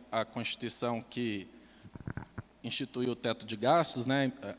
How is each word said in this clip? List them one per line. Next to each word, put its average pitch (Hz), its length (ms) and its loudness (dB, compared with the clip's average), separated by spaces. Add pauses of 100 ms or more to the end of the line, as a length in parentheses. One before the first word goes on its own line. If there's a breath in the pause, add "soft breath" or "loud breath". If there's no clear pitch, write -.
à 110 140 2
Constituição 117 800 -2
que 110 440 -2 (1160 loud breath)
instituiu 123 480 -2
o 117 60 -2
teto 113 280 -2
de 110 120 -4
gastos, 131 500 4
né, 135 240 4 (280)